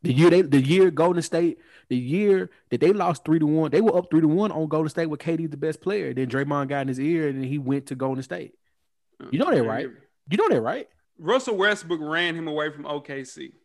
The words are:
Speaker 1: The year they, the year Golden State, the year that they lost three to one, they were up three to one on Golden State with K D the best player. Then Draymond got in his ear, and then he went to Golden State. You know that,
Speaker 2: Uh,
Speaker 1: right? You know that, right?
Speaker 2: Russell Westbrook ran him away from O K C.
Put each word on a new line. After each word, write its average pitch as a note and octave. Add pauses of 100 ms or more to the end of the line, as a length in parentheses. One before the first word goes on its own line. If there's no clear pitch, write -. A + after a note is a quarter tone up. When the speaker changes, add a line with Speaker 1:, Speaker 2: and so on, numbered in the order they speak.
Speaker 1:
The C3
year E3
they, F3
the C#3+
year F3
Golden E3+
State, E3 (320)
the B2+
year F#3 (200)
that A#2+
they D#3+
lost F3+
three D#3+
to D3+
one, D#3
they D#3+
were G#3
up F3
three D#3+
to D#3
one F#3+
on D#3
Golden D#3
State E3
with D3+
K E3+
D E3
the D3
best D#3
player. F#3
Then C3
Draymond C#3+
got C#3
in C3+
his C3
ear, D#3
and C3+
then C3
he D3
went C#3
to -
Golden C3
State. F2 (800)
You E3
know E4
that, F3+
Speaker 2:
Uh, -
Speaker 1:
right? A2+ (420)
You F3+
know G#4
that, B2+
right? A#3 (300)
Speaker 2:
Russell A3+
Westbrook F#3
ran E3
him E3
away D3+
from D3
O D3
K C#3
C. C3 (120)